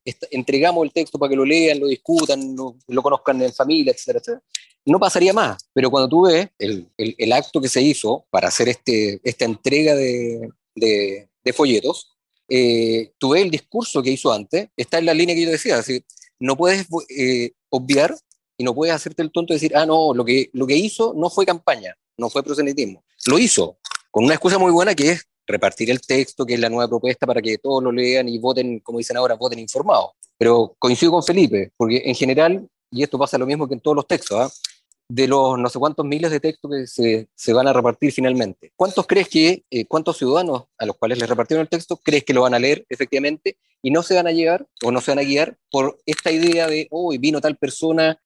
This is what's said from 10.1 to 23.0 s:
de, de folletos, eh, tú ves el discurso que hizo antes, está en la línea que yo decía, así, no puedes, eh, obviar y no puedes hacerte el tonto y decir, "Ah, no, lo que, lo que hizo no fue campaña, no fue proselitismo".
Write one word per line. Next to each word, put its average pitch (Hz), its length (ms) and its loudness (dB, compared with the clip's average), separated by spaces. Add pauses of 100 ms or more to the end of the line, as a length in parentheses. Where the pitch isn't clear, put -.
de, 101 540 0 (160)
de 127 80 -2
folletos, 131 580 0 (380)
eh, 117 720 0
tú 131 120 0
ves 170 120 4
el 190 80 -2
discurso 156 520 -4
que 127 80 -2
hizo 131 220 0
antes, 110 440 -4
está 156 220 -4
en 165 80 -2
la 165 80 2
línea 175 220 0
que 170 80 0
yo 165 60 0
decía, 156 280 0
así, 123 260 -6 (360)
no 131 160 0
puedes, 180 300 2 (300)
eh, 127 360 -2 (180)
obviar 139 440 2 (440)
y 123 60 -4
no 123 100 0
puedes 160 200 0
hacerte 160 280 -6
el 156 100 -8
tonto 170 200 -2
y 160 40 2
decir, 147 200 0
"Ah, 156 100 4
no, 156 280 2
lo 123 100 0
que, 127 280 0
lo 127 140 -2
que 139 100 2
hizo 220 400 0
no 170 140 -2
fue 196 160 0
campaña, 120 500 -2 (220)
no 120 100 -4
fue 139 140 -4
proselitismo". 139 600 -4 (240)